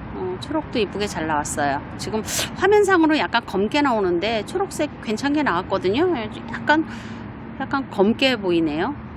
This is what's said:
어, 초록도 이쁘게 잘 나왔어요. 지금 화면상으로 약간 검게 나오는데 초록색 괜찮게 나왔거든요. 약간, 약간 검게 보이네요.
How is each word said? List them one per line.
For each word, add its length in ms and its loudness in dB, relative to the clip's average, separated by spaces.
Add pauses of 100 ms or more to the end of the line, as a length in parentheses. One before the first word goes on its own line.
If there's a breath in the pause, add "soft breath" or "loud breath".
(140)
어, 260 -6
초록도 380 -4
이쁘게 280 -2
잘 200 -4
나왔어요. 560 0 (160)
지금 240 -4 (340 loud breath)
화면상으로 640 6
약간 260 2
검게 380 0
나오는데 640 2
초록색 560 -4
괜찮게 400 0
나왔거든요. 720 2 (380)
약간, 340 2 (760 loud breath)
약간 300 -4
검게 460 4
보이네요. 580 0 (220)